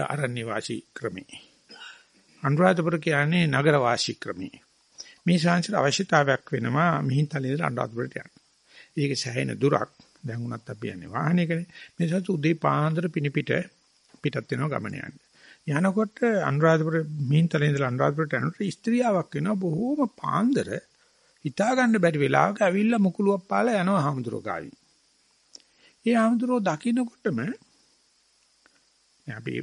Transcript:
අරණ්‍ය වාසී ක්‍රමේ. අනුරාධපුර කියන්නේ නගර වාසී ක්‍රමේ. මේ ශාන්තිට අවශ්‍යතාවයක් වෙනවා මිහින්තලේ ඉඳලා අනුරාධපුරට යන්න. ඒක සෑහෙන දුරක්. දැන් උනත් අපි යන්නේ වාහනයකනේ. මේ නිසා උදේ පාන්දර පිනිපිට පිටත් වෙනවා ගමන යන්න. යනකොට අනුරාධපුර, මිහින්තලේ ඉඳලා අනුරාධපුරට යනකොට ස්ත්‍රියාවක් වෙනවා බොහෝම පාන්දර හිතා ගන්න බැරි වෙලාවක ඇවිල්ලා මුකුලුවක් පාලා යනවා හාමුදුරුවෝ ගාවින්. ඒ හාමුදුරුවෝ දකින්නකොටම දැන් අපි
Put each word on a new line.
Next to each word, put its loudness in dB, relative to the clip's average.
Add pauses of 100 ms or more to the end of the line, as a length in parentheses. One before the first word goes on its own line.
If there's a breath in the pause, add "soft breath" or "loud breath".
අරණ්‍ය -4
වාසී -6 (100)
ක්‍රමේ. -10 (1040 loud breath)
අනුරාධපුර 2
කියන්නේ 2
නගර 4
වාසී 0
ක්‍රමේ. -10 (640 loud breath)
මේ 2
ශාන්තිට 2
අවශ්‍යතාවයක් 2
වෙනවා 0
මිහින්තලේ 0
ඉඳලා -2
අනුරාධපුරට -6
යන්න. -14 (600 loud breath)
ඒක -2
සෑහෙන -4
දුරක්. 0 (280)
දැන් -8
උනත් -10
අපි -12
යන්නේ -12
වාහනයකනේ. -2 (220 loud breath)
මේ -20
නිසා -2
උදේ 0
පාන්දර 0
පිනිපිට -2 (640)
පිටත් -4
වෙනවා -4
ගමන -6
යන්න. -14 (520 loud breath)
යනකොට 0 (240)
අනුරාධපුර, 2 (280)
මිහින්තලේ 2
ඉඳලා 0
අනුරාධපුරට 0
යනකොට -2
ස්ත්‍රියාවක් 0
වෙනවා -2
බොහෝම -2 (140)
පාන්දර 0 (760 soft breath)
හිතා 0
ගන්න 4
බැරි 2
වෙලාවක 4
ඇවිල්ලා 2
මුකුලුවක් 2
පාලා 2
යනවා 2
හාමුදුරුවෝ -4
ගාවින්. -8 (1300 soft breath)
ඒ 4
හාමුදුරුවෝ 2
දකින්නකොටම -2 (1900)
දැන් -12
අපි -10 (100)